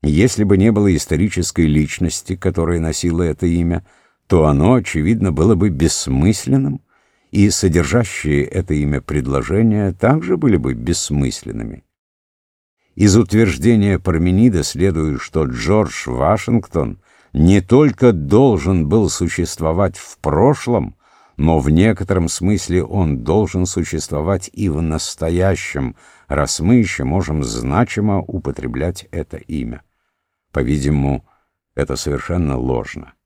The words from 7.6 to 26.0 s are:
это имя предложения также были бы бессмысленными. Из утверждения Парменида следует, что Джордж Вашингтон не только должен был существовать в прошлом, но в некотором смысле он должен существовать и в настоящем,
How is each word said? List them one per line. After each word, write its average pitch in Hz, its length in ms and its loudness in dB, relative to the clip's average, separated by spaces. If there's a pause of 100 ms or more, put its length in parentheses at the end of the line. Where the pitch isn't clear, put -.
это 90 300 -4
имя 71 260 -2
предложения 87 920 0
также 160 440 0
были 139 200 2
бы 65 180 -2
бессмысленными. 58 1080 -6 (1120)
Из 101 200 6
утверждения 101 840 2
Парменида 90 640 2
следует, 78 560 -2
что 80 240 -2
Джордж 82 640 -2
Вашингтон 78 920 -2 (340)
не 90 280 6
только 123 520 4
должен 90 760 2
был 101 200 2
существовать 85 880 -2
в - 220 -20
прошлом, 110 800 0 (400)
но 80 220 2
в 69 120 0
некотором 92 580 2
смысле 90 560 -2
он 78 400 -2
должен 95 420 0
существовать 80 840 -4
и 104 160 -4
в 76 120 -2
настоящем, 80 1160 -2 (320)